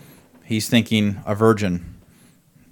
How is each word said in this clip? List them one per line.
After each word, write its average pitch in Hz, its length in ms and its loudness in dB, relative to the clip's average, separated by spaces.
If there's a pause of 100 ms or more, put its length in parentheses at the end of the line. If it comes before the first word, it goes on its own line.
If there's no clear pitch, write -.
(440)
He's 110 240 -4
thinking 107 560 0
a 104 120 -4
virgin, 104 580 0 (760)